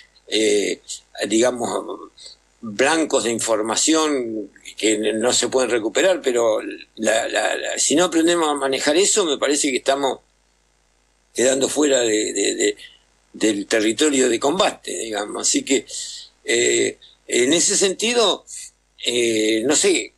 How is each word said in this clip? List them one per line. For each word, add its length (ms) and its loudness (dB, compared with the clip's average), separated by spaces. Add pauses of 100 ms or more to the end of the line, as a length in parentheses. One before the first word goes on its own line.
(280)
eh, 540 0 (460)
digamos, 800 -2 (560)
blancos 600 0
de 60 0
información 1160 0 (280)
que 160 2
n-, 200 -2
no 200 0
se 160 0
pueden 200 0
recuperar, 520 2
pero 400 2 (340)
la, 320 0
la, 300 0
la, 200 -6
si 180 0
no 100 4
aprendemos 440 2
a 60 0
manejar 400 0
eso, 300 2
me 120 0
parece 320 0
que 80 -2
estamos 420 0 (1120)
quedando 340 2
fuera 340 2
de, 320 0
de, 220 -2
de, 220 0 (560)
del 320 0
territorio 640 2
de 100 0
combate, 520 -2
digamos. 560 -6
Así 160 0
que, 220 0 (600)
eh, 520 0 (300)
en 260 2
ese 240 0
sentido, 680 0 (600)
eh, 600 0
no 100 2
sé, 420 0